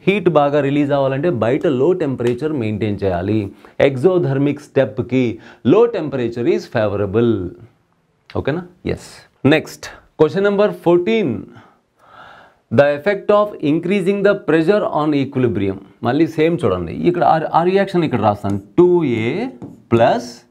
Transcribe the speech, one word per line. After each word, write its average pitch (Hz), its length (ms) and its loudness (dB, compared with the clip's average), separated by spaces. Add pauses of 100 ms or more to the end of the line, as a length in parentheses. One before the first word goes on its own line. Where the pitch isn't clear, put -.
హీట్ 190 220 6 (120)
బాగా 143 260 2
రిలీజ్ 143 300 0
అవ్వాలంటే 139 340 0 (140)
బయట 135 220 0 (140)
లో 143 60 4 (160)
టెంపరేచర్ 127 500 -2 (100)
మెయింటైన్ 104 400 -2
చేయాలి. 98 380 0 (480)
ఎగ్జోథర్మిక్ 139 760 -2
స్టెప్‌కి 127 600 -2 (460)
లో 208 80 4 (140)
temperature 123 520 -6 (100)
is - 80 -8 (100)
favorable. 107 580 0 (1040)
ఓకేనా? 147 240 -4 (300)
ఎస్. - 160 -10 (440)
నెక్స్ట్ - 320 -2 (360)
క్వశ్చన్ 156 280 2
నెంబర్ 202 240 2 (120)
ఫోర్టీన్. 175 480 2 (1500)
The 143 80 6 (100)
effect 196 320 -4 (100)
of 208 80 2 (240)
increasing 180 560 -2
the 202 80 4 (140)
pressure 165 340 2 (180)
on 151 80 0 (140)
equilibrium. 101 560 -2 (280)
మళ్ళీ 147 200 2 (100)
సేమ్ 160 260 2
చూడండి, 90 320 -2 (140)
ఇక్కడ 175 140 0 (120)
ఆ, - 20 2 (220)
ఆ 165 120 2
రియాక్షన్ 190 380 0
ఇక్కడ 117 200 -2
రాస్తాను. 101 320 -2 (200)
టూ 180 80 6 (340)
ఏ 117 80 -2 (640)
ప్లస్ 147 340 2 (220)